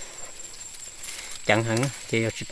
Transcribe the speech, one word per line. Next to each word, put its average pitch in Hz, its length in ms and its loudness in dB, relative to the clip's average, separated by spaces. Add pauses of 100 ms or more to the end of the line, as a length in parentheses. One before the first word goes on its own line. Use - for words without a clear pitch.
(1500)
Chẳng 107 180 8
hạn, 113 140 4 (320)
chỉ 113 120 4
giờ 113 140 4
chỉ - 160 -6